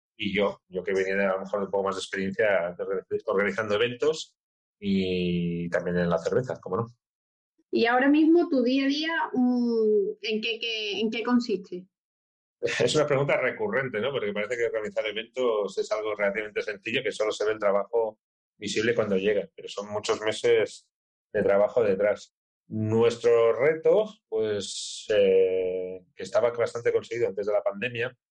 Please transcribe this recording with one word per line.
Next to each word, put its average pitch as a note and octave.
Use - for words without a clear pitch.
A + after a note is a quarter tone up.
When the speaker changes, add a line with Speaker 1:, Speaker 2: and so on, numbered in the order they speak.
Speaker 1:
y G#2
yo, G2
yo F2+
que F#2+
venía F#2+
de, G3+
a F#3+
lo F#3+
mejor G2
de G2
un F#2+
poco G3
más F#3+
de F#3+
experiencia G2
de, F#2+
organizando G2+
eventos A#2+
y F2+
también F2
en F2
la E2+
cerveza, G#2
cómo F#2
no. A#2+
Speaker 2:
¿Y A3+
ahora B3+
mismo D#4+
tu C4+
día C4+
a -
día, D4+
mm, A#3
en A3
qué, A3+
qué, A3
en A3
qué A3+
consiste? A3
Speaker 1:
Es A#2+
una D3+
pregunta C#3+
recurrente, A#2
¿no? A#2+
Porque G#2+
parece G#2
que A#2
organizar G#2+
eventos G#2+
es G#2
algo G#2+
relativamente G#2
sencillo, G#2+
que G#2
solo G#2+
se G#2+
ve G#2+
el G#2+
trabajo G#2+
visible G#2+
cuando G#2
llega, G2
pero -
son G#2
muchos G#2
meses A2
de G#2
trabajo G2+
detrás. G2+
Nuestro A2+
reto, D#3+
pues, G#2+
eh, F#2
que G2
estaba G#2+
bastante A#2
conseguido A2+
antes G2
de G#2+
la G#2
pandemia, A#2